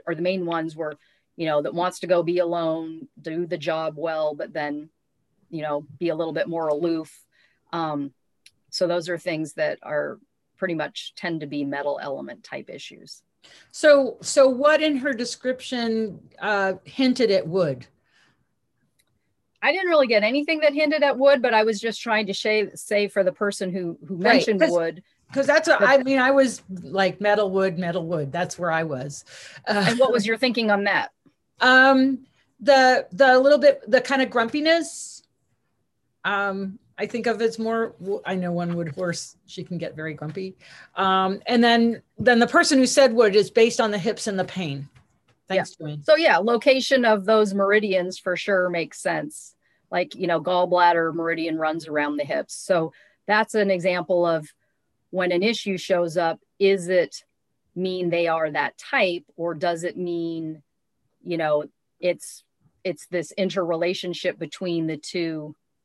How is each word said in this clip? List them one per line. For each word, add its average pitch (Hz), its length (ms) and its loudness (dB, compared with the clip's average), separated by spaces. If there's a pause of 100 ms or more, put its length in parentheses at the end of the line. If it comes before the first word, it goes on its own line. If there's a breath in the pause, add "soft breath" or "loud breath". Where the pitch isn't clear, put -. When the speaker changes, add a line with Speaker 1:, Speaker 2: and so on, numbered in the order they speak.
Speaker 1:
or 170 80 -6
the 160 80 -8
main 180 240 -2
ones 165 300 -6
were, 151 220 -8 (400)
you 165 80 -6
know, 151 160 0
that 151 120 -4
wants 180 260 -4
to 180 80 -10
go 175 140 2
be 175 180 -2
alone, 165 680 -4 (140)
do 165 260 -8
the 175 100 -6
job 160 400 -4
well, 156 380 -4
but - 160 -10
then, 147 380 -8 (600)
you 165 120 -10
know, 147 240 -6 (140)
be 175 100 -2
a 160 60 -2
little 160 180 -4
bit 160 160 -6
more 165 180 -6
aloof. 160 580 -4 (460)
Um, 151 420 -6 (560)
so - 180 -2
those 175 220 -2
are 170 80 -4
things 156 360 -6
that - 300 -4
are 147 360 -6 (380)
pretty 180 180 -4
much - 400 -8
tend 165 260 -6
to 151 60 -10
be 147 160 -6
mettle 143 380 -4
element 139 420 -10
type 139 260 -14
issues. - 540 -20 (480 soft breath)
Speaker 2:
So, 285 500 4
so 269 260 4
what 285 340 2
in 302 160 2
her 269 160 -2
description, 233 1040 -6 (200)
uh, 196 340 0 (120)
hinted 254 460 0
at 185 160 2
wood? 160 400 -2 (1800)
Speaker 1:
I 254 80 2
didn't 370 180 -2
really 294 180 4
get 214 160 4
anything 294 380 -2
that 294 120 4
hinted 302 300 0
at 277 140 2
wood, 277 240 4
but 233 120 0
I 220 100 4
was 220 160 -2
just 226 220 -6
trying 214 260 -2
to 196 60 -4
say, 214 420 -2
say 208 320 -2
for 196 160 0
the 185 80 0
person 196 400 -4
who, 175 260 -6 (100)
who 185 100 -8
Speaker 2:
Right, 190 160 4
Speaker 1:
mentioned 233 260 2
Speaker 2:
'cause 311 120 4
Speaker 1:
wood. 170 320 -2 (300)
Speaker 2:
'cause 277 140 0
that's 320 200 4
what, 269 120 4
Speaker 1:
But 254 100 4
Speaker 2:
I 269 140 6
mean, 269 160 0
I 254 120 4
was 269 320 2 (180)
like, 185 400 -2
metal 208 300 2
wood, 190 260 0
metal 170 280 -4
wood. 156 260 -4
That's 175 260 -4
where 170 140 -2
I 160 120 0
was. 143 400 -8 (440 loud breath)
Uh, 208 220 2
Speaker 1:
And 233 100 2
what 262 120 4
was 226 140 2
your 226 120 0
thinking 226 340 0
on 202 140 2
that? 185 260 -2 (480)
Speaker 2:
Um, 262 640 6 (340)
the, 262 520 6
the 254 280 6
little 285 200 6
bit, 285 300 6
the 247 120 6
kind 262 200 0
of 254 80 0
grumpiness, 294 920 -2 (1000)
um, 196 560 -4 (180)
I 202 80 -6
think 226 220 -6
of 214 140 -2
as 226 160 -2
more, 226 420 -4
w-, 196 260 -6
I 185 100 -4
know 180 160 -4
one 175 240 -4
wood 170 140 -6
horse, 175 480 -8 (100)
she - 160 -14
can 175 140 -10
get 165 180 -10
very 156 200 -10
grumpy. 190 400 -10 (400 loud breath)
Um, 190 500 0
and 240 180 2
then, 233 380 2 (160)
then 233 220 4
the 233 80 4
person 330 320 4
who 262 80 6
said 269 260 4
wood 220 220 4
is 208 160 4
based 226 280 4
on 220 120 0
the 208 60 -4
hips 202 300 -4
and 196 120 -4
the 185 60 0
pain. 143 420 -8 (600)
Thanks, 190 240 -2
Speaker 1:
Yeah. - 160 -16
Speaker 2:
Joanne. 151 160 -10
Speaker 1:
So 311 120 4
yeah, 302 220 4
location 240 680 2
of 214 200 2
those 214 280 4
meridians 196 640 0
for 180 160 -4
sure 180 340 0
makes 165 320 -6
sense. - 540 -6 (340)
Like, 180 260 -4
you 180 120 -4
know, 165 140 0
gallbladder 175 720 2
meridian 165 440 -4
runs 160 300 -4
around 147 300 -4
the 147 60 -4
hips. 143 320 -6
So 160 380 -2 (340 soft breath)
that's 214 280 0
an 202 160 2
example 180 540 0
of 160 220 -2 (640)
when 180 220 -2
an 175 120 0
issue 208 340 -2
shows 175 400 -2
up, 165 220 0 (200)
is 196 280 2
it 180 360 0 (520)
mean 185 340 -4
they 170 180 0
are 160 240 0
that 147 260 -4
type, 190 480 -2 (100)
or 170 180 -6
does 170 300 -4
it 175 140 -8
mean, 165 640 -6 (640)
you 170 140 -6
know, 151 280 0 (340)
it's, - 440 -4 (400)
it's 175 240 -8
this 175 260 -6
interrelationship 175 1080 -4
between 165 480 -6
the 156 100 -6
two, 156 580 -8 (300)